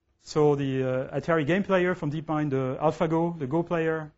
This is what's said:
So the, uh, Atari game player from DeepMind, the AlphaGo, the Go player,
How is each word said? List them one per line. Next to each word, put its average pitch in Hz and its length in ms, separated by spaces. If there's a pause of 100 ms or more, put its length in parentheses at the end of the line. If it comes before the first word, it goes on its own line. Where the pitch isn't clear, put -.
(220)
So 147 340
the, 131 560
uh, 143 80
Atari 160 260
game 180 180
player 180 320
from 156 180
DeepMind, 151 380
the 131 300
AlphaGo, 165 560
the 147 80
Go 151 160
player, 160 560